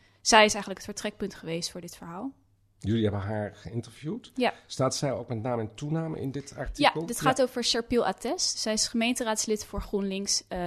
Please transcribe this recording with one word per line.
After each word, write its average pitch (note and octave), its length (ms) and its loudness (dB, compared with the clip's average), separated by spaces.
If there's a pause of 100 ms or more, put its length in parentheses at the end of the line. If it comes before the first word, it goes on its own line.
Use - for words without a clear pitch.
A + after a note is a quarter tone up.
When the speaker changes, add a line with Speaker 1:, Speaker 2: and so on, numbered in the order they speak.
(220)
Speaker 1:
zij G#3+ 240 10
is G#3 80 4
eigenlijk G3+ 220 -4
het - 80 -14
vertrekpunt G#3 520 -6
geweest E3+ 360 -4
voor F3+ 100 -12
dit F3 140 -14
verhaal. F#3 360 -10 (480)
Speaker 2:
Jullie A2 240 2
hebben G2+ 180 0
haar G#2 340 -4
geïnterviewd. C3 800 -10
Speaker 1:
Ja. A#3+ 180 0 (140)
Speaker 2:
Staat C3 280 0
zij C#3+ 180 0
ook A#2 140 -6
met A2+ 140 -4
naam B2 180 0
en A2 160 -4
toename D#3+ 440 -4
in C3+ 120 -4
dit - 260 -10
artikel? D#3 440 2
Speaker 1:
Ja, E3+ 60 -4
dit A#3 80 -4
Speaker 2:
Ja. - 60 -6
Speaker 1:
gaat C4 200 4
over B3 220 0
Sherpil A#3 420 2
Ates. - 560 -2
Zij A3 120 0
is A3 140 2
gemeenteraadslid A3+ 760 0
voor - 160 -6
GroenLinks, G3 640 -2
eh, F3+ 200 -4